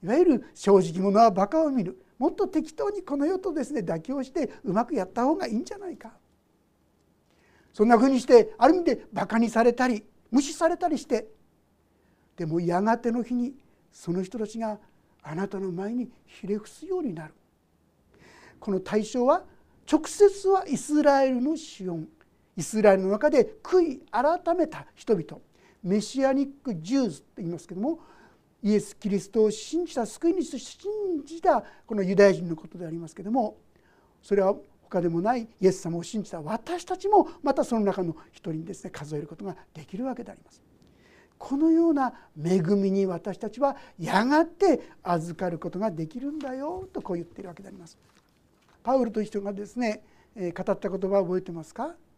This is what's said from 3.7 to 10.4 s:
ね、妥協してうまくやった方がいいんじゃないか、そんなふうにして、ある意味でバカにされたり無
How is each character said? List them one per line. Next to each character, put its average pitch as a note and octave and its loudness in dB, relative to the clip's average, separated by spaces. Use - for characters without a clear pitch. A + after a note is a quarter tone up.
ね、 C4 -2
妥 E3 -4
協 C4 -6
し C4 -20
て D4+ -4
う G#3 -4
ま A3+ 0
く E4 -6
や G3+ -2
っ F3+ -18
た A#3 -2
方 D4 2
が G4 -6
い A#3 -6
い G#3 -2
ん D4 -4
じ - -14
ゃ G4 -16
な G4 -12
い B3+ -12
か、 - -20
そ G#3 4
ん A3+ 2
な A#3+ 8
ふ G#3 6
う C#4 6
に C4+ 2
し - -6
て、 A#3+ 8
あ B3 6
る E4+ 8
意 - 2
味 F4 -2
で C4+ 0
バ D3+ -4
カ A3 0
に A3+ 2
さ A3+ 2
れ A#3+ 6
た B3+ 0
り A3 -2
無 B3 4